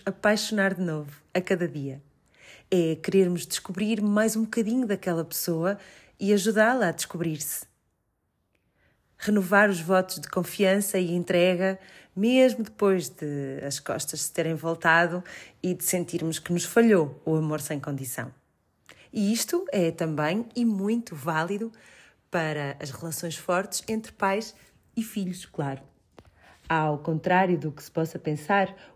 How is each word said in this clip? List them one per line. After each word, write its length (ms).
apaixonar 680
de 60
novo 400
a 80
cada 260
dia. 340
É 240
querermos 500
descobrir 560
mais 320
um 100
bocadinho 440
daquela 380
pessoa 520
e 140
ajudá-la 560
a 60
descobrir-se. 720
Renovar 520
os 120
votos 400
de 80
confiança 680
e 140
entrega, 640
mesmo 480
depois 460
de 560
as 120
costas 440
se 100
terem 240
voltado 680
e 120
de 100
sentirmos 560
que 140
nos 100
falhou 640
o 100
amor 240
sem 180
condição. 560
E 220
isto 360
é 220
também 540
e 80
muito 500
válido 600
para 480
as 100
relações 460
fortes 540
entre 240
pais 420
e 80
filhos, 420
claro. 360
Ao 280
contrário 600
do 140
que 100
se 80
possa 300
pensar, 560